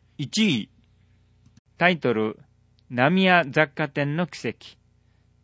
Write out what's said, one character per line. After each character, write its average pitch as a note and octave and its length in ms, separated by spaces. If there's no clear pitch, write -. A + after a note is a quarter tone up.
一 D3+ 460
位。 - 80
タ E3+ 140
イ E3 100
ト B2 140
ル、 G#2+ 240
浪 C#3+ 340
屋 F3+ 240
雑 D3+ 260
貨 D#3 160
店 C#3+ 280
の F3 100
奇 - 220
跡。 - 300